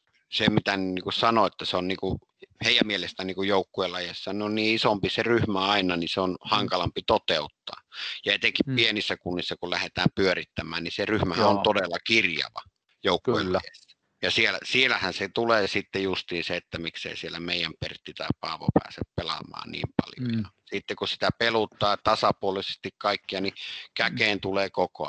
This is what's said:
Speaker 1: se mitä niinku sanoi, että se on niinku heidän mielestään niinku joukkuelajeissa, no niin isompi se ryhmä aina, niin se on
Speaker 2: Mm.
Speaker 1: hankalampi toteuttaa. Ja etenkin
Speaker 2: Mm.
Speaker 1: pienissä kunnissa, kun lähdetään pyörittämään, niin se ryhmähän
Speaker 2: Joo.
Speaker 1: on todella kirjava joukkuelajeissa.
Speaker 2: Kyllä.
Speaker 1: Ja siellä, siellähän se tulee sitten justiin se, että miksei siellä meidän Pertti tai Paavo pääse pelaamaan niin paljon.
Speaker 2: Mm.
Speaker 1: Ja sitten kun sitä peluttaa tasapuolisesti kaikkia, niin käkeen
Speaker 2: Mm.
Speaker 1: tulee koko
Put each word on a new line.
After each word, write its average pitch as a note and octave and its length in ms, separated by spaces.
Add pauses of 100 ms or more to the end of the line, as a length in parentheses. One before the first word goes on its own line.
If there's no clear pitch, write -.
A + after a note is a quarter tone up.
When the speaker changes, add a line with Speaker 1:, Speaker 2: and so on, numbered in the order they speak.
(300)
Speaker 1:
se G#2+ 200
mitä G#2 280
niinku F#2+ 340
sanoi, A2+ 360
että - 180
se - 120
on F2+ 100
niinku F#2+ 320 (460)
heidän A2+ 220
mielestään F#2+ 400
niinku F#2 160
joukkuelajeissa, F#2 920
no G#2 160
niin A2 260
isompi G#2 340
se A2 140
ryhmä A2+ 420
aina, F#2+ 300
niin E2+ 140
se G2 120
on F#2 100
Speaker 2:
Mm. F2 100
Speaker 1:
hankalampi F#2+ 680
toteuttaa. - 760 (440)
Ja G#2 80
etenkin A2 340
Speaker 2:
Mm. C3 80
Speaker 1:
pienissä G#2+ 420
kunnissa, F2+ 400
kun F2 120
lähdetään F2+ 460
pyörittämään, E2 680
niin E2+ 80
se G2+ 140
ryhmähän G2+ 380
Speaker 2:
Joo. G#2+ 140
Speaker 1:
on G2 60
todella F#2+ 340 (100)
kirjava E2+ 540 (420)
joukkuelajeissa. F#2 840
Speaker 2:
Kyllä. - 100 (240)
Speaker 1:
Ja F#2 100
siellä, G#2+ 340
siellähän A2+ 480
se G2 160
tulee A2+ 380
sitten G2 360
justiin F2+ 400
se, F2+ 120
että E2+ 220
miksei E2 400
siellä E2 220
meidän E2+ 400
Pertti D#2 340
tai D2+ 140 (120)
Paavo D#2+ 340
pääse - 280 (140)
pelaamaan - 560
niin - 160 (160)
paljon. B2 320
Speaker 2:
Mm. A2 80
Speaker 1:
Ja F#2+ 60 (160)
sitten G2 320
kun G2 100
sitä - 220 (100)
peluttaa A2 580
tasapuolisesti G2+ 1000
kaikkia, G2 440
niin G2 120 (400)
käkeen G#2+ 440
Speaker 2:
Mm. F#2+ 40
Speaker 1:
tulee G2 280
koko E2+ 400